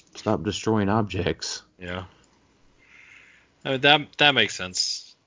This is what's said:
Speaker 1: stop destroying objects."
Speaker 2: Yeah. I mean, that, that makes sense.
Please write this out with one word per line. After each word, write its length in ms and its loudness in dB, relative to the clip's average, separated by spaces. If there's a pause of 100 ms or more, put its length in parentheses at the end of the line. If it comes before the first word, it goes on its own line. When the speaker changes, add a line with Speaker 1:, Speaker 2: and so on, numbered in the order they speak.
(160)
Speaker 1:
stop 280 -4
destroying 460 -2
objects." 760 -4 (160)
Speaker 2:
Yeah. 240 -10 (1600)
I 60 -4
mean, 100 -4
that, 360 4
that 180 6
makes 200 2
sense. 600 -6 (120)